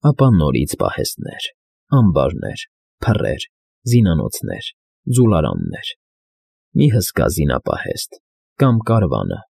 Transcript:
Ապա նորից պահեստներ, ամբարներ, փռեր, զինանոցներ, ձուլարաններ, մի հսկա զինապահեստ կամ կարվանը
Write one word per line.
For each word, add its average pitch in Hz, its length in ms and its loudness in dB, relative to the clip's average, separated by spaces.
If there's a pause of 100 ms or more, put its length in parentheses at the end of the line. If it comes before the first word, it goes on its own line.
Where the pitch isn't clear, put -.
Ապա 139 260 4
նորից 73 460 2
պահեստներ, - 720 -6 (440)
ամբարներ, 78 720 0 (360)
փռեր, - 460 -2 (380)
զինանոցներ, 95 840 0 (360)
ձուլարաններ, 78 880 0 (800)
մի 143 140 4
հսկա 107 420 0
զինապահեստ - 920 -4 (400)
կամ 117 240 4
կարվանը 67 560 0 (160)